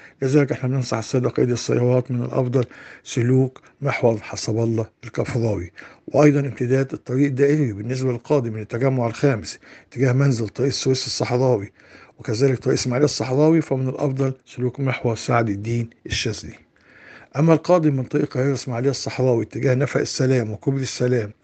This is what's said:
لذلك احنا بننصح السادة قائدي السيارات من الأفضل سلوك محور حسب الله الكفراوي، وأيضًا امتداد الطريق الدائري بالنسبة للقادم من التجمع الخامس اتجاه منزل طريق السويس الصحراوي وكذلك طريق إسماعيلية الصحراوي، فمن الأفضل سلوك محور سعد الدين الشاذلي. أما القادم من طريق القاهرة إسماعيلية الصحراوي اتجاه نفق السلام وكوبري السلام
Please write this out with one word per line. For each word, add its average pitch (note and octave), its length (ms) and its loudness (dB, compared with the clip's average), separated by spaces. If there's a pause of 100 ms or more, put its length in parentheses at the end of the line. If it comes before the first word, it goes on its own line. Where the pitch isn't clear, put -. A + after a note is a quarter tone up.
(220)
لذلك C#3 300 4
احنا B2+ 180 -2
بننصح B2+ 280 -2
السادة B2 320 0
قائدي B2 240 0
السيارات B2 580 0
من A#2+ 120 -2
الأفضل B2+ 420 0 (380)
سلوك C3 580 0 (200)
محور B2 360 2
حسب G#2+ 400 -6
الله A2+ 280 0 (180)
الكفراوي، A2 680 -4 (360)
وأيضًا C#3+ 320 6
امتداد C3 540 0
الطريق C3 320 -2
الدائري C#3 480 2
بالنسبة B2 380 -4
للقادم A#2+ 420 -2
من G#2+ 80 -8
التجمع B2 460 0
الخامس A#2+ 520 -2 (320)
اتجاه B2 200 0
منزل B2 360 2
طريق B2+ 200 -2
السويس C3 380 -2
الصحراوي B2 640 0 (480)
وكذلك B2+ 400 0
طريق C3 140 0
إسماعيلية B2+ 320 0
الصحراوي، D3 560 2
فمن C3 280 -2
الأفضل C3+ 440 -2 (120)
سلوك - 340 -6
محور B2+ 360 -2
سعد A#2+ 340 0
الدين A2+ 400 -4 (160)
الشاذلي. - 500 -6 (800)
أما E3 160 6
القادم D#3 420 4
من C3 80 -2
طريق D3 200 -2
القاهرة C#3 300 0
إسماعيلية B2+ 360 -4
الصحراوي B2 540 0
اتجاه B2+ 320 0
نفق C3 240 0
السلام B2 520 0
وكوبري C3+ 300 -2
السلام B2 500 -2 (120)